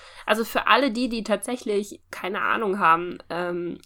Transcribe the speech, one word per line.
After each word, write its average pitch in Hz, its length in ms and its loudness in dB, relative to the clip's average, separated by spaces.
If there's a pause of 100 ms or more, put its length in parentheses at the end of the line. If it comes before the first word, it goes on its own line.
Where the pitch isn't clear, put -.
(260)
Also 226 180 4
für - 240 -2
alle 247 240 6
die, 247 160 -2
die 226 160 -4
tatsächlich 208 760 -4 (120)
keine 185 300 -6
Ahnung 208 360 0
haben, 175 400 4 (120)
ähm, 175 560 -4